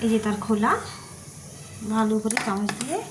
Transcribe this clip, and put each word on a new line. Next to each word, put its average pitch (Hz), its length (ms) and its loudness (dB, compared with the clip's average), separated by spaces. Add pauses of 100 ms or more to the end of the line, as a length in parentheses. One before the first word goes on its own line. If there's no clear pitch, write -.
এই 226 80 4
যে 226 120 6
তার 208 200 2
খোলা, 220 280 4 (1200)
ভালো 220 280 4
করে 220 140 2 (100)
চামচ 202 240 0 (100)
দিয়ে 285 180 -2 (120)